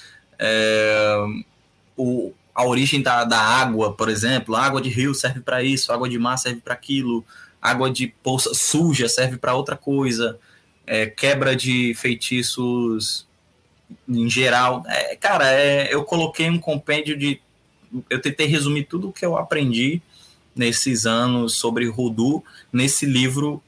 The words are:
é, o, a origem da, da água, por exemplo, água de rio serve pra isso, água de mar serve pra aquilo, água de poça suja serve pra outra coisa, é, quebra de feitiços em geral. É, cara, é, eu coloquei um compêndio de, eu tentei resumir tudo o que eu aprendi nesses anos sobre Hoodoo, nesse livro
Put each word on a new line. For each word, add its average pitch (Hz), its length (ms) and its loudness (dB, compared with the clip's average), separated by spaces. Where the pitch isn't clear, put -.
é, 107 760 2
o, 123 360 -2
a 120 100 0
origem 135 380 2
da, 123 220 2
da 117 160 2
água, 110 540 2
por 110 160 -2
exemplo, 110 460 0
água 135 240 2
de 127 100 -4
rio 127 260 0
serve 127 240 -4
pra 127 240 -2
isso, 131 280 0
água 123 160 -2
de 120 120 -2
mar 123 180 0
serve 120 240 -4
pra 123 140 -6
aquilo, 120 500 -2
água 127 300 0
de 123 180 -2
poça 127 320 -2
suja 147 560 2
serve 127 280 0
pra 127 180 -2
outra 143 200 -4
coisa, 120 640 -2
é, 110 220 0
quebra 135 480 0
de 127 400 0
feitiços 120 1300 -2
em 117 220 0
geral. 127 580 2
É, - 280 -4
cara, 160 360 2
é, 143 420 2
eu 143 100 0
coloquei 160 460 -2
um 170 100 0
compêndio 151 580 -2
de, 143 240 -2
eu 123 120 -2
tentei 147 240 -2
resumir 147 380 0
tudo 180 260 -6
o 190 40 -10
que - 120 -6
eu 165 100 0
aprendi 147 680 0
nesses 117 500 0
anos 117 480 2
sobre 120 340 -2
Hoodoo, 120 560 -2
nesse 135 320 0
livro 135 640 0